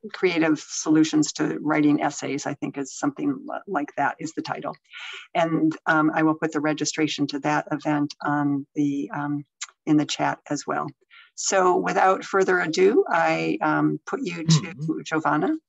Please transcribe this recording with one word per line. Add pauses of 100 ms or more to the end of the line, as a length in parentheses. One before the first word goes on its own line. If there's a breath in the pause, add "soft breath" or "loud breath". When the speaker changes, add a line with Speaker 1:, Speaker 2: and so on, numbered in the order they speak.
(120)
Speaker 1:
creative
solutions
to
writing
essays,
I
think
is
something
li-,
like
that
is
the
title. (600 loud breath)
And, (140)
um,
I
will
put
the
registration
to
that
event
on (100)
the,
um, (400)
in
the
chat (100)
as
well. (480 soft breath)
So
without
further
ado,
I,
um,
put
you
to
Speaker 2:
Mm-hmm.
Speaker 1:
Giovanna. (140)